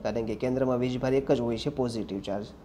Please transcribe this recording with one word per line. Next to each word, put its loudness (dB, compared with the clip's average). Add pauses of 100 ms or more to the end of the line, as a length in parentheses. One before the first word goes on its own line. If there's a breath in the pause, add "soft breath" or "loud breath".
કારણ -2
કે -2
કેન્દ્રમાં 2
વીજભાર 0
એક 2
જ 4
હોય 0
છે, -4
પોઝિટિવ -2
ચાર્જ -4 (180)